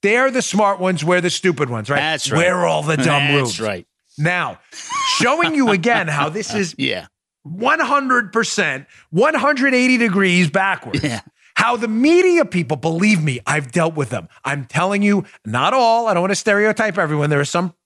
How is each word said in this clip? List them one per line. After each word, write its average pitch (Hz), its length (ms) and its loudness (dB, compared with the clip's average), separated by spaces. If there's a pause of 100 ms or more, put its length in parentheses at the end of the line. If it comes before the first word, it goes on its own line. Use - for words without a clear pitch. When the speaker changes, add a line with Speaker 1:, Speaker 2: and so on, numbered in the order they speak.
Speaker 1:
They're 240 280 2
the 254 140 -2
smart 202 360 0
ones. 180 240 -2
We're 175 180 2
the 170 100 -2
stupid 151 360 -2
ones, 113 220 -6
right? 143 80 0
Speaker 2:
That's 151 320 -2
right. 143 80 0
Speaker 1:
We're 180 260 0
all 156 200 0
the 156 120 0
dumb 139 100 0
Speaker 2:
That's 147 280 2
Speaker 1:
rubes. 123 260 -2
Speaker 2:
right. 101 280 -6 (320)
Speaker 1:
Now, 160 400 -2 (560)
showing 320 400 0
you 262 160 2
again 202 360 0
how 147 220 -2
this 214 240 -8
is 190 220 -4
Speaker 2:
<laughs> - 20 -20
Yeah. 131 300 -4 (340)
Speaker 1:
one 226 380 -2
hundred 254 520 0
percent, 160 540 -2 (240)
one 247 240 2
hundred 269 400 2
eighty 254 240 4
degrees 185 540 4
backwards. 180 520 -2
Speaker 2:
Yeah. 117 180 -4 (340)
Speaker 1:
How 233 200 2
the 226 120 -4
media 330 580 4
people, 156 320 -2
believe 165 460 0
me, 131 240 -2
I've 139 240 -2
dealt 165 240 0
with 139 160 -4
them. 101 180 -8 (140)
I'm 139 220 -4
telling 190 360 -2
you, 202 240 2 (180)
not 131 300 0
all. 233 320 2
I 220 80 0
don't 175 80 2
wanna 190 140 0
stereotype 208 640 0
everyone. 151 320 0
There 147 80 2
are 143 60 0
some 175 280 -2 (120)